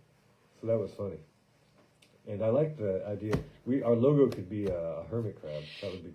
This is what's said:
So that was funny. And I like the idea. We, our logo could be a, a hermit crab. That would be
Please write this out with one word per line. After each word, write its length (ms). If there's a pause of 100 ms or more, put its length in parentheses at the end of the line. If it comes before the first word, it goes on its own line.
(600)
So 60
that 100
was 160
funny. 240 (1080)
And 160
I 60
like 280
the 300
idea. 260 (320)
We, 160
our 140
logo 320
could 220
be 180
a, 100
a 280
hermit 360
crab. 220 (180)
That 100
would 120
be 120